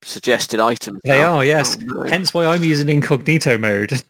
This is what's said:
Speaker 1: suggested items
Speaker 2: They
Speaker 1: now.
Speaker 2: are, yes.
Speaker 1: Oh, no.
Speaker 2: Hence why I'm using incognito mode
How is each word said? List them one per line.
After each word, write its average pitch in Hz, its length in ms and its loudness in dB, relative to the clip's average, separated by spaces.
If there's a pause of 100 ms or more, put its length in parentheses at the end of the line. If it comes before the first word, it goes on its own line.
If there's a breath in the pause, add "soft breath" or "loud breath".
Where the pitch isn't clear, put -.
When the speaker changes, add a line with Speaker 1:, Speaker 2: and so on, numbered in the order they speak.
Speaker 1:
suggested 113 560 -2
items 110 440 -2
Speaker 2:
They 135 140 4
Speaker 1:
now. 165 200 4
Speaker 2:
are, 135 60 2
yes. 147 360 0
Speaker 1:
Oh, - 40 -12
no. 135 200 -8
Speaker 2:
Hence 165 300 -2
why 170 120 2
I'm 170 180 0
using 147 240 0
incognito 147 680 2
mode 107 520 -2